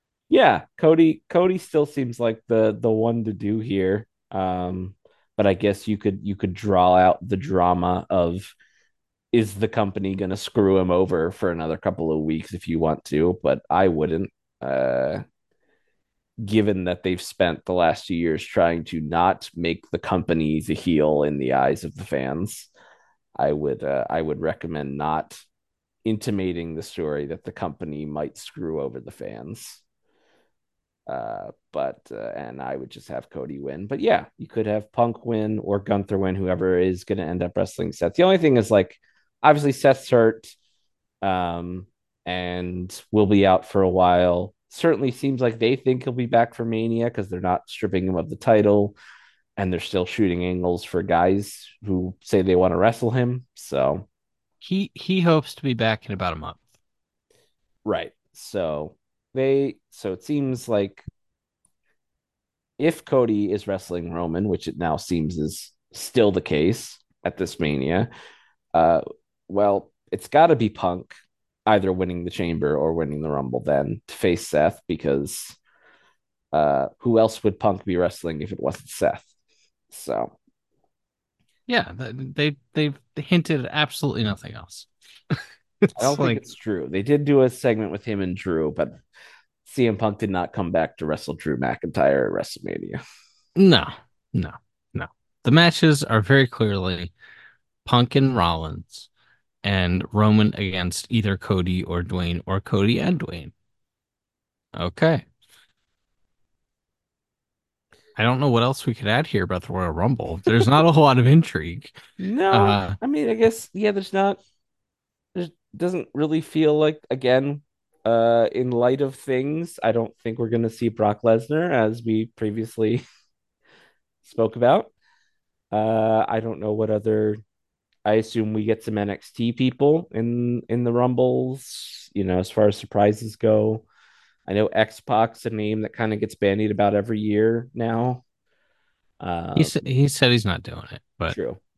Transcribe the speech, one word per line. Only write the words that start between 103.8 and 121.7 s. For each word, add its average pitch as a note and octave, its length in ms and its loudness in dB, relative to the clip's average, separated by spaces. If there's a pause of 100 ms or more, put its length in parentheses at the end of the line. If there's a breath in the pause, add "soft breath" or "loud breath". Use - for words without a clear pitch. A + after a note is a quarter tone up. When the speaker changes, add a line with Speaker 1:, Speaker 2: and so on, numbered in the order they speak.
Speaker 2:
Okay. A#2+ 500 0 (3000 soft breath)
I G#2+ 100 0
don't B2+ 160 4
know C#3+ 100 2
what A#2 120 4
else C3 220 0
we A#2 100 -2
could A#2 140 -8
add B2+ 180 2
here G2+ 160 0
about F2+ 200 -4
the - 100 -12
Royal F2+ 180 -2
Rumble. F2+ 540 -2
There's A2 240 6
not D3 160 6
a E3 80 8
whole D3+ 120 8
lot C3 140 8
of A#2+ 80 6
intrigue. F#2+ 640 4 (160 loud breath)
Speaker 1:
<laughs> - 140 -20
No, B3+ 340 0
Speaker 2:
Uh, G2+ 480 2
Speaker 1:
I A#3 60 -6
mean, C#4+ 240 0
I A3 40 0
guess, A3+ 380 0
yeah, G#3 180 -2
there's G3 220 -6
not, G3 260 2 (960)
there F3 140 -6 (260)
doesn't F3 380 -4
really D#3 300 0
feel D#3 360 2
like, D3+ 200 2 (120)
again, C3 520 2 (420)
uh, A#2 480 4
in B2 180 -2
light B2 300 2
of C3+ 140 -2
things, C#3+ 680 -4
I A2+ 100 2
don't A2+ 260 -2
think A2+ 200 -8
we're A#2 120 -2
gonna A#2 180 2
see A2+ 200 -2
Brock G#2+ 340 0
Lesnar, D3 480 2